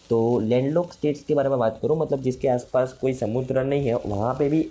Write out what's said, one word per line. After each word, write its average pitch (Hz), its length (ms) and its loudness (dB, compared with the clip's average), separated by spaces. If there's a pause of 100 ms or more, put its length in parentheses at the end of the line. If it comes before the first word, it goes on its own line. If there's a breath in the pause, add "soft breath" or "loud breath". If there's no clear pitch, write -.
तो 117 300 2
landlock 135 540 0
states 147 300 -4
के 151 120 0
बारे 139 140 2
में 135 100 0
बात 113 220 0
करूँ 151 160 0
मतलब 147 240 -2
जिसके 127 260 -2
आसपास 127 460 0
कोई 135 200 -2
समुद्र 127 500 -2
नहीं 139 240 0
है 117 80 2
वहाँ 104 380 -2
पे 143 160 0
भी 156 220 0